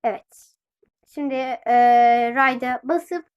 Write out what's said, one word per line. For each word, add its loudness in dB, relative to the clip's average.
Evet. -10
Şimdi, -6
e, -2
ride'a -6
basıp -6